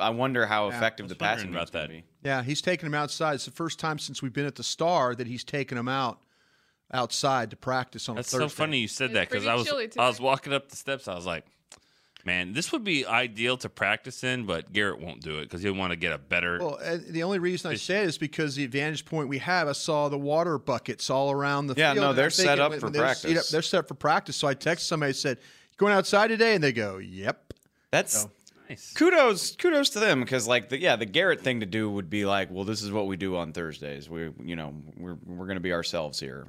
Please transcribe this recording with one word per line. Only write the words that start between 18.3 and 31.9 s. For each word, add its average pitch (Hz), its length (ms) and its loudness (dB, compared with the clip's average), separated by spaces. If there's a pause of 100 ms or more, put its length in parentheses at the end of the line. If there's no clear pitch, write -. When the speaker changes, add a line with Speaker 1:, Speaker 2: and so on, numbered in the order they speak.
Speaker 2:
the 143 80 -2
advantage 139 400 -2
point 151 240 -4
we 139 100 -4
have, 170 300 0
I 139 40 0
saw 147 360 0
the 143 100 -2
water 151 400 2
buckets - 520 -4
all 139 200 2
around 143 360 0
the 135 100 -2
Speaker 1:
Yeah, 151 180 6
Speaker 2:
field, 139 100 2
Speaker 1:
no, 143 60 6
Speaker 2:
and 127 80 2
Speaker 1:
they're 135 80 8
Speaker 2:
I'm 165 40 2
thinking 185 200 4
Speaker 1:
set 139 100 6
up 147 100 4
Speaker 2:
when, 151 100 -4
Speaker 1:
for 120 60 -2
Speaker 2:
when 107 60 -2
they're 147 120 2
s-, 131 180 2
Speaker 1:
practice. 165 260 2
Speaker 2:
yeah, - 40 -4
they're 160 100 2
set 170 260 0
for 143 60 -8
practice. 156 420 0
So 156 100 0
I 139 80 2
text 160 320 -2
somebody, 147 280 0
said, 135 240 -2 (380)
"Going 202 160 6
outside 202 360 6
today?" 226 260 4
And 175 80 4
they 139 100 4
go, 101 260 -2
"Yep." 95 540 -6 (380)
Speaker 1:
That's 165 220 2 (100)
Speaker 2:
So. 107 80 -8 (360)
Speaker 3:
Nice. - 280 -14
Speaker 1:
kudos, 285 640 6
kudos 302 340 4
to 208 100 -4
them 156 240 4
'cause, 120 240 0
like, 120 220 2
the, 135 100 -2
yeah, 160 160 6
the 110 80 0
Garrett 156 380 2
thing 123 180 0
to 107 60 -4
do 107 240 0